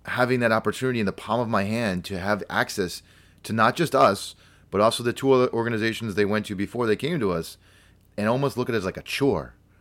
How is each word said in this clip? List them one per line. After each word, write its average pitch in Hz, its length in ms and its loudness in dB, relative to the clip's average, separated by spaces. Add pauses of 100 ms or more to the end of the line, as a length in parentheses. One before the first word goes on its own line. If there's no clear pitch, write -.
having 123 360 0
that 117 120 4
opportunity 113 480 0
in 104 60 2
the 92 60 0
palm 113 280 -2
of 117 80 -2
my 104 160 2
hand 101 420 -2
to 98 120 -8
have 98 320 -2
access 98 520 -4 (420)
to - 100 -8
not 113 220 4
just 170 180 -2
us, 113 400 4 (360)
but 95 100 0
also 113 220 4
the 117 100 0
two 135 200 2
other 127 200 6
organizations 113 640 -2
they 104 100 4
went 107 200 0
to 104 80 -8
before 101 320 -4
they 104 100 4
came 160 240 -4
to 101 120 0
us, 82 240 -4 (600)
and 104 100 0
almost 135 280 0
look 123 120 -2
at 120 60 -2
it 113 40 2
as 92 60 -2
like 92 120 -4
a - 60 -12
chore. 107 520 0 (260)